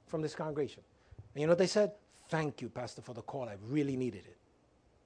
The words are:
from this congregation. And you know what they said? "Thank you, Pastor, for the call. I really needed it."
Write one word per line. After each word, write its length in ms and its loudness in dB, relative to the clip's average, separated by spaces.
from 160 -4
this 120 -2
congregation. 500 -4
And 60 -2
you 60 4
know 40 6
what 60 10
they 100 6
said? 240 4
"Thank 320 -2
you, 80 -6
Pastor, 320 -8
for 120 -12
the 80 -10
call. 280 -8
I 80 -10
really 300 2
needed 280 -2
it." 120 -20